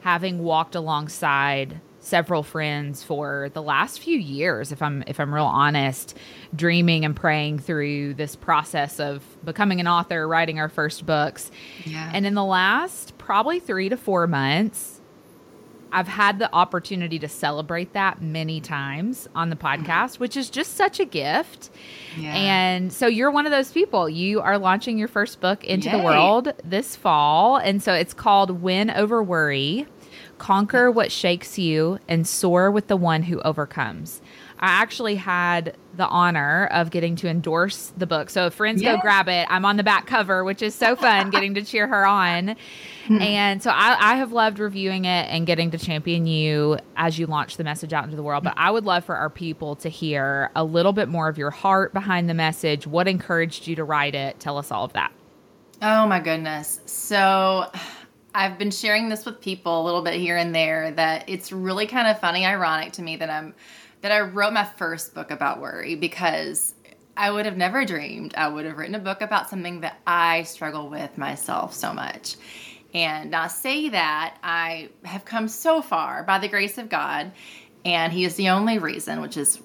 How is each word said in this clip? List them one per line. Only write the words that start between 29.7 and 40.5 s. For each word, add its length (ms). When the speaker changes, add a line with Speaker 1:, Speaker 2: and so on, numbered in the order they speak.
Speaker 1:
Conquer 520
What 220
Shakes 480
You, 480
and 180
Soar 460
with 160
the 80
One 260
Who 200
Overcomes. 800
I 100
actually 480
had 600
the 120
honor 640
of 180
getting 260
to 120
endorse 680
the 100
book. 240
So 160
if 80
friends 280
go 100
Speaker 2:
Yes. 100
Speaker 1:
grab 260
it, 220
I'm 140
on 120
the 60
back 240
cover, 360
which 200